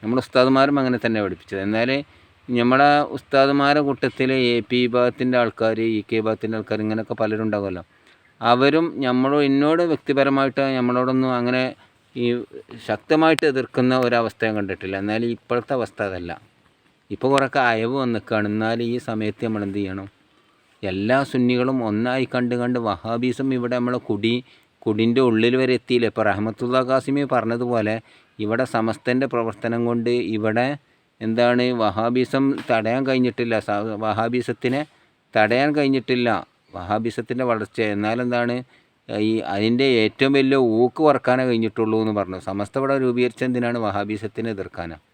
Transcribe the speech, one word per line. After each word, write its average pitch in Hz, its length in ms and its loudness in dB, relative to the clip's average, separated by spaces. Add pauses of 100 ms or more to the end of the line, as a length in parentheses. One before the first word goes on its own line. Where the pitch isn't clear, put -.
നമ്മളെ 120 220 0
ഉസ്താദുമാരും 135 560 4
അങ്ങനെ 127 240 0
തന്നെ 113 200 0
പഠിപ്പിച്ചത്. 95 420 -6
എന്നാൽ 113 220 0 (720)
നമ്മളെ 131 320 6 (260)
ഉസ്താദുമാരെ 143 680 2
കൂട്ടത്തിൽ 131 420 -2 (220)
എ 120 40 2 (140)
പി 123 160 2
വിഭാഗത്തിൻ്റെ 123 560 0
ആൾക്കാർ, 110 360 0 (200)
ഇ 104 40 -2 (100)
കെ 113 100 0
വിഭാഗത്തിൻ്റെ 110 380 -2
ആൾക്കാർ, 107 260 -6
ഇങ്ങനെയൊക്കെ 107 380 -4
പലരും 107 240 -2
ഉണ്ടാകുമല്ലോ. 98 360 -4 (680)
അവരും 143 340 4 (220)
നമ്മളോ, 131 280 2 (120)
എന്നോട് 147 420 2
വ്യക്തിപരമായിട്ട് 139 720 0 (160)
നമ്മളോടൊന്നും 127 600 0
അങ്ങനെ 127 240 0 (500)
ഈ 120 120 -2 (600)
ശക്തമായിട്ട് 156 640 2
എതിർക്കുന്ന 127 420 0 (140)
ഒരവസ്ഥ 117 400 0
ഞാൻ 110 140 -2
കണ്ടിട്ടില്ല. 95 420 -6
എന്നാൽ 107 180 -2 (140)
ഇപ്പോഴത്തെ 120 460 -4
അവസ്ഥ - 280 -6
അതല്ല. 90 240 -8 (800)
ഇപ്പോൾ 127 180 -2
കുറേയൊക്കെ 139 280 2 (120)
അയവ് 113 300 -2
വന്നിക്കാണ്. 110 500 -2
എന്നാൽ 110 280 -2 (120)
ഈ - 20 -4 (140)
സമയത്ത് 107 380 -6
നമ്മൾ 110 200 -4
എന്ത് 98 140 -6
ചെയ്യണം? 98 280 -6 (840)
എല്ലാ 104 260 0 (140)
സുന്നികളും 127 460 2 (120)
ഒന്നായി 123 440 0
കണ്ട് 123 280 -2
കണ്ട് 120 260 -2
വഹാബിസം 120 600 -2 (100)
ഇവിടെ 123 220 -2
നമ്മളെ 123 280 -2
കുടി, 110 240 0 (540)
കുടിൻ്റെ 113 420 2
ഉള്ളിൽ 117 340 4
വരെ 127 180 2
എത്തിയില്ലേ? 117 320 0
ഇപ്പോൾ 110 180 0
റഹ്മത്തുള്ള 113 500 -2 (100)
ഖാസിമി 135 340 0 (100)
പറഞ്ഞതുപോലെ 117 640 0 (500)
ഇവിടെ 117 200 0 (100)
സമസ്തൻ്റെ 123 580 0
പ്രവർത്തനം 117 560 -2
കൊണ്ട് 120 220 0 (260)
ഇവിടെ 110 300 0 (540)
എന്താണ് 120 440 2 (180)
വഹാബിസം 120 600 0 (280)
തടയാൻ 113 380 0
കഴിഞ്ഞിട്ടില്ല, 123 440 0 (140)
സ-, 104 280 -4 (120)
വഹാബിസത്തിനെ 120 760 -2 (560)
തടയാൻ 120 400 2
കഴിഞ്ഞിട്ടില്ല, 131 520 0 (480)
വഹാബിസത്തിൻ്റെ 113 760 -4
വളർച്ച. 110 280 -4 (160)
എന്നാലെന്താണ് 120 600 -2 (720)
ഈ - 20 0 (240)
അതിൻ്റെ 117 320 2 (160)
ഏറ്റവും 135 360 2
വലിയ 135 180 2 (240)
ഊക്ക് 123 260 0
വറക്കാനേ 127 420 2
കഴിഞ്ഞിട്ടുള്ളൂ 113 540 0
എന്ന് 110 160 -2
പറഞ്ഞു. 92 200 -6 (100)
സമസ്ത 101 320 -6
ഇവിടെ 135 140 0 (100)
രൂപീകരിച്ച 123 440 0
എന്തിനാണ്? 120 380 -2
വഹാബിസത്തിനെ 104 680 -6
എതിർക്കാനാണ്. 87 480 -10 (100)